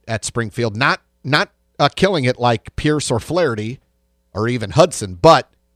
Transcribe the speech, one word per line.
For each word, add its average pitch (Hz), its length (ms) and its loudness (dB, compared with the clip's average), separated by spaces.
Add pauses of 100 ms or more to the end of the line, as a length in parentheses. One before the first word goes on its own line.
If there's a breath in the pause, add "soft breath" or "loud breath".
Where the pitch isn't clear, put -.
at 113 180 -6
Springfield. 113 500 -6
Not, 147 260 -2 (220)
not, 147 280 -2 (260)
uh, 143 180 2
killing 185 280 0
it 123 160 -2
like 120 360 -2
Pierce 151 360 -2
or 131 80 0
Flaherty 127 600 -4 (540)
or 104 140 -2
even 110 240 -4
Hudson, 110 420 2
but 135 380 4 (240)